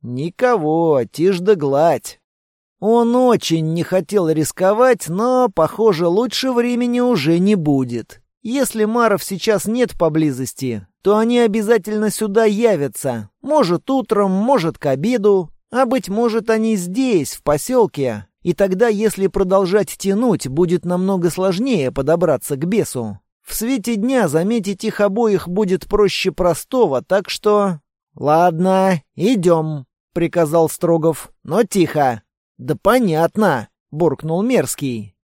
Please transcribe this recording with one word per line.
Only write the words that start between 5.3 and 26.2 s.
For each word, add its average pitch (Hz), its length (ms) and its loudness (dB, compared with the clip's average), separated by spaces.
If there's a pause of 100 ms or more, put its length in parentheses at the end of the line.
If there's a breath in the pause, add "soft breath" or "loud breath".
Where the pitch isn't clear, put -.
похоже, 175 540 2
лучше 233 440 0
времени 240 480 0
уже 170 400 2
не 202 160 4
будет. 135 680 -2 (200)
Если 233 440 -2
Маров 220 380 2
сейчас 202 420 -2
нет 226 340 -2
поблизости, 135 880 -2 (160)
то 202 140 4
они 233 220 2
обязательно 214 720 0
сюда 220 360 0
явятся. 143 840 0 (120)
Может, 233 480 0
утром, 208 420 0
может, 196 460 0
к - 80 -10
обеду. 190 640 0 (220)
А, 254 140 2
быть 240 220 -2
может, 226 420 -2
они 220 280 0
здесь, 185 560 -2
в - 100 -18
поселке. 147 840 0 (160)
И 170 100 -2
тогда, 196 340 0
если 202 400 0
продолжать 190 720 0
тянуть, 196 500 -2
будет 165 380 0
намного 180 440 0
сложнее 185 640 -2
подобраться 156 640 0
к 135 100 -6
бесу. 131 540 -4 (300)
В - 60 -10
свете 233 400 -4
дня 233 320 0
заметить 190 560 -2
их 214 180 -4
обоих 208 460 0
будет 185 400 -2
проще 196 440 0